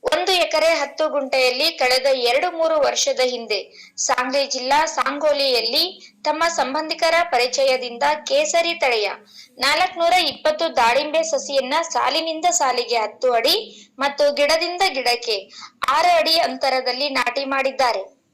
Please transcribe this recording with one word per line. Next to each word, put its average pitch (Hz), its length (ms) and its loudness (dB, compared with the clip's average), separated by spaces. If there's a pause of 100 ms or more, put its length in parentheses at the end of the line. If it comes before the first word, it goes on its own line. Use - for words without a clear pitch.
ಒಂದು 359 280 0
ಎಕರೆ 320 360 2
ಹತ್ತು 302 420 0
ಗುಂಟೆಯಲ್ಲಿ 262 640 0
ಕಳೆದ 254 340 0
ಎರಡು 269 520 0
ಮೂರು 320 220 2
ವರ್ಷದ 269 440 0
ಹಿಂದೆ 233 760 -6
ಸಾಂಗ್ಲಿ 262 500 0
ಜಿಲ್ಲಾ 269 380 0
ಸಾಂಗೋಲಿಯಲ್ಲಿ 285 1300 -2 (120)
ತಮ್ಮ 311 220 0
ಸಂಬಂಧಿಕರ 320 680 -2 (100)
ಪರಿಚಯದಿಂದ 254 800 0 (240)
ಕೇಸರಿ 330 460 2
ತಳಿಯ 233 380 0 (480)
ನಾಲ್ಕುನೂರ 339 540 0
ಇಪ್ಪತ್ತು 311 640 0
ದಾಳಿಂಬೆ 285 480 2
ಸಸಿಯನ್ನ 269 580 -2
ಸಾಲಿನಿಂದ 320 640 -2
ಸಾಲಿಗೆ 247 520 0
ಹತ್ತು 226 360 0
ಅಡಿ 320 560 -2 (100)
ಮತ್ತು 285 360 2
ಗಿಡದಿಂದ 330 520 0
ಗಿಡಕ್ಕೆ 240 520 -2 (500)
ಆರು 339 280 4
ಅಡಿ 320 220 2
ಅಂತರದಲ್ಲಿ 262 680 -2
ನಾಟಿ 262 360 -2
ಮಾಡಿದ್ದಾರೆ. 262 760 -2 (140)